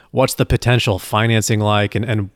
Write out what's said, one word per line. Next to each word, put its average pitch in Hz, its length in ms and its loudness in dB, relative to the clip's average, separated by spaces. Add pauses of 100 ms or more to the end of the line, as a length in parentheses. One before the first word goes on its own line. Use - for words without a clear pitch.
(120)
What's 127 240 0
the 131 100 0
potential 120 540 0
financing 110 600 0
like? 104 360 0
And, 107 100 -2
and 107 300 -4